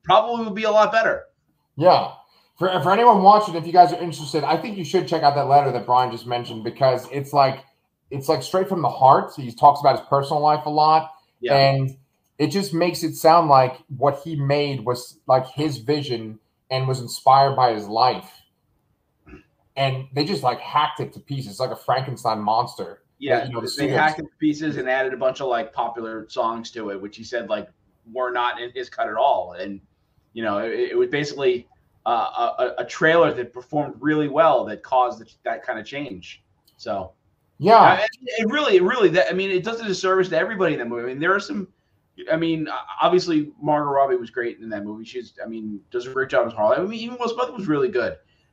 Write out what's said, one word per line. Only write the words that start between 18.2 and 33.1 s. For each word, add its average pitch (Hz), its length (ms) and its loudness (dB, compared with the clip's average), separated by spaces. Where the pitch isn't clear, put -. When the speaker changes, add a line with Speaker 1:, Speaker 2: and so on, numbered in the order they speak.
Speaker 2:
And 131 380 -2
they 143 100 -2
just, 151 200 -4
like, 123 160 0
hacked 147 400 -2
it 120 140 -8
to - 60 -18
pieces. 120 320 -10
It's 95 80 -16
like 131 120 -4
a - 40 -8
Frankenstein 123 640 -4
monster 104 640 -4
Speaker 1:
Yeah, 131 200 -2
Speaker 2:
that, 117 80 -6
you 123 60 -10
know, 117 60 -6
the - 80 -8
Speaker 1:
they - 60 -10
Speaker 2:
studios 147 260 -2
Speaker 1:
hacked 156 200 0
it 160 40 -10
to - 160 -18
pieces 151 380 -2
and 127 120 -6
added 131 240 -2
a 127 40 -10
bunch 131 240 -2
of, 139 60 -4
like, 117 260 -4
popular 113 560 -8
songs 117 420 -6
to 104 200 -8
it, 95 100 -10
which 101 160 -14
he 113 60 -18
said, 117 260 -8
like, 107 200 -6
were 123 200 -4
not 120 300 -4
in 120 100 -12
his 123 180 -10
cut 113 180 -6
at 107 80 -10
all. 127 440 0
And, 98 220 -10
you 113 100 -8
know, 104 160 -2
it, 113 320 -4
it 120 60 -2
was 123 120 2
basically, 143 580 -2
uh, 117 540 -2
a, 123 40 0
a, 127 160 -4
a - 60 -6
trailer 160 480 2